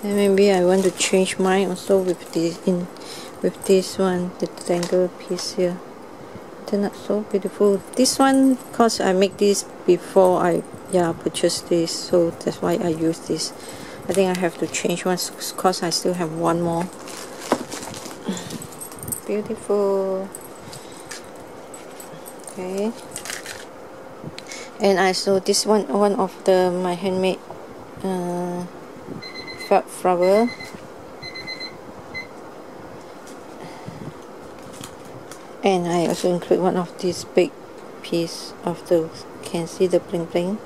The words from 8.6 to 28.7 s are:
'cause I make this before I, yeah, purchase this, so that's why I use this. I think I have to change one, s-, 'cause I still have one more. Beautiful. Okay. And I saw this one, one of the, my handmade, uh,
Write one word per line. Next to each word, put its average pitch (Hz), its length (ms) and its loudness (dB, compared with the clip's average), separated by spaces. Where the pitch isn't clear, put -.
'cause - 320 4
I 190 80 6
make 190 240 4
this 202 300 4
before 180 560 6
I, 170 220 4
yeah, 175 220 4
purchase - 480 0
this, 170 320 2
so 170 480 2
that's - 240 -4
why 175 160 2
I 175 80 0
use 160 400 0
this. 160 240 -2
I 185 80 0
think 185 160 4
I 180 80 0
have 170 240 0
to - 20 -2
change - 380 -2
one, 180 160 2
s-, - 320 -8
'cause - 300 0
I 170 80 -2
still 180 260 0
have 165 160 -2
one 170 320 2
more. 170 240 0
Beautiful. 196 960 0
Okay. 196 400 -2
And 196 180 6
I 185 140 6
saw 196 260 2
this 202 300 2
one, 208 240 6
one 202 240 4
of 190 160 0
the, 185 240 6
my 180 240 0
handmade, 185 480 0
uh, 175 640 -2